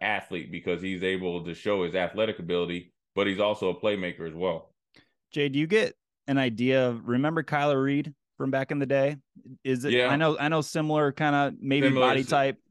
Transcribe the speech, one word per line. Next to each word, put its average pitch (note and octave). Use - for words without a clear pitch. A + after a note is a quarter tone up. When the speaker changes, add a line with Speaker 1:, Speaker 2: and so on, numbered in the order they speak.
Speaker 1:
athlete, G2
because F2
he's F#2+
able F#2
to E2+
show G2
his E2+
athletic F#2+
ability, F2
but G2+
he's G2
also G#2
a F2
playmaker F2+
as D#2
well. E2+
Speaker 2:
Jay, D3
do C#3
you D#3
get G#3
an C#3
idea B2+
of, A#2
remember D3
Kyler C#3+
Reed C#3+
from C3+
back C3+
in D3
the C#3
day? C#3
Is C3
it, B2+
Speaker 1:
Yeah. B2
Speaker 2:
I C#3
know, D#3+
I D3
know D#3+
similar D3+
kinda C#3+
maybe C#3
Speaker 1:
Similar C3
Speaker 2:
body C3+
Speaker 1:
s-, C3
Speaker 2:
type. C#3